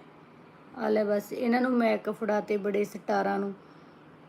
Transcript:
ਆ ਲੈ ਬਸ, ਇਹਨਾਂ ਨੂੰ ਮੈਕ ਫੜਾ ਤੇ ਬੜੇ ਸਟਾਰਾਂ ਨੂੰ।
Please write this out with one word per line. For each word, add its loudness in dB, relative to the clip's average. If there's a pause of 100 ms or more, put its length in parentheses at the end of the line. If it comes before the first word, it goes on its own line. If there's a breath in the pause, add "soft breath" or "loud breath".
(760)
ਆ -2
ਲੈ 4
ਬਸ, -2
ਇਹਨਾਂ 2
ਨੂੰ 2
ਮੈਕ 2
ਫੜਾ 0
ਤੇ 0
ਬੜੇ 0
ਸਟਾਰਾਂ -2
ਨੂੰ। -4 (760 loud breath)